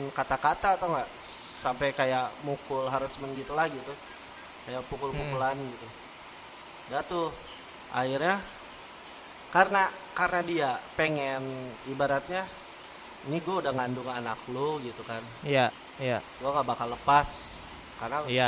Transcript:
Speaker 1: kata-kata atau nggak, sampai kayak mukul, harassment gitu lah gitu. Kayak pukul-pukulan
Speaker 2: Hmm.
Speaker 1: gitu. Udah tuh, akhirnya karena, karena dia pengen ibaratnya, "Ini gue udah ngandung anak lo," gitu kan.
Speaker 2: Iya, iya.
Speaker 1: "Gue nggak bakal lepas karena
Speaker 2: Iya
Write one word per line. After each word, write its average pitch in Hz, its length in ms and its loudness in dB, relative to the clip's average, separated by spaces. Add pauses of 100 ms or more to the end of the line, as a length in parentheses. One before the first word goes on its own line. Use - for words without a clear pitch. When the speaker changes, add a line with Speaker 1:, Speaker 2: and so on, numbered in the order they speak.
(120)
Speaker 1:
kata-kata 156 640 4
atau 175 140 2
nggak, 135 180 2 (500)
sampai 139 340 2
kayak 127 380 2 (120)
mukul, 139 460 -2
harassment 135 460 -2
gitu 135 200 -6
lah 156 120 4
gitu. 139 280 -4 (720)
Kayak 127 200 -4
pukul-pukulan 139 680 0
Speaker 2:
Hmm. 139 140 -4
Speaker 1:
gitu. 117 200 -10 (1000)
Udah 139 160 0
tuh, 170 240 2 (600)
akhirnya 135 520 2 (1080)
karena, 190 380 8 (240)
karena 175 300 4
dia 170 280 4 (240)
pengen 143 480 2 (460)
ibaratnya, 139 560 2 (800)
"Ini 147 140 0
gue 170 180 0
udah 139 140 2
ngandung 127 360 0
anak 120 300 -2 (100)
lo," 143 320 0
gitu 117 220 -8
kan. 113 200 -6 (200)
Speaker 2:
Iya, 135 300 6 (260)
iya. 123 220 0 (180)
Speaker 1:
"Gue 131 120 -2
nggak 143 180 4
bakal 120 240 0
lepas 139 360 6 (720)
karena 117 280 -2
Speaker 2:
Iya 127 220 6